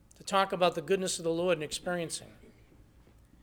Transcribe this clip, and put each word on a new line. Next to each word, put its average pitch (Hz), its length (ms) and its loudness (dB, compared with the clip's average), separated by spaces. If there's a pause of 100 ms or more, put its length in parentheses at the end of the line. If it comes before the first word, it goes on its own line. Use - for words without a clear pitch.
(180)
to - 60 -20
talk 190 280 2
about 175 240 4
the 170 60 -4
goodness 185 360 -2
of 175 60 -8
the 165 80 0
Lord 170 260 2
and 151 60 -6
experiencing 165 640 -6
it. - 240 -20 (920)